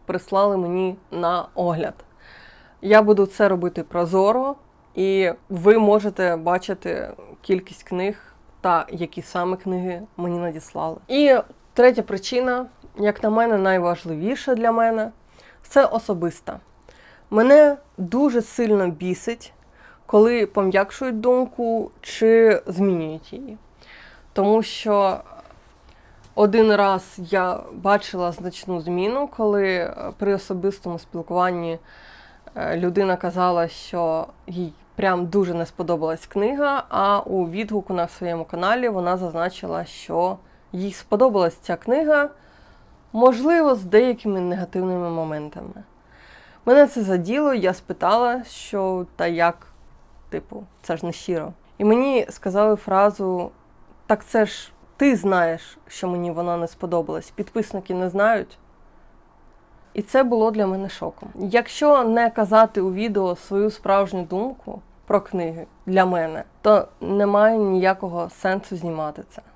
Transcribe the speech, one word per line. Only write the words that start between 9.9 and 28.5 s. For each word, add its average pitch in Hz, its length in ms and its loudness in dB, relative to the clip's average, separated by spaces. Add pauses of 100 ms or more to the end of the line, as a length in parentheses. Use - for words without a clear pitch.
мені 175 220 -4
надіслали. 160 580 -8 (100)
І 277 280 4 (380)
третя 240 280 6
причина, 247 640 -4 (320)
як 208 260 0
на 220 60 2
мене, 220 280 2
найважливіша 185 960 -2
для 226 160 2
мене, 226 400 0 (500)
це - 240 4
особиста. 185 760 -4 (680)
Мене 285 480 6 (200)
дуже 233 440 0
сильно 214 460 0
бісить, 180 640 -6 (520)
коли 233 400 4
пом'якшують 196 760 0
думку 240 720 0 (100)
чи 226 640 4
змінюють 170 680 -2
її. 220 240 -16 (760)
Тому 208 300 2
що 202 540 0 (1200)
один 208 400 4
раз 196 420 0
я 185 420 -2 (140)
бачила 185 580 0
значну 175 500 -8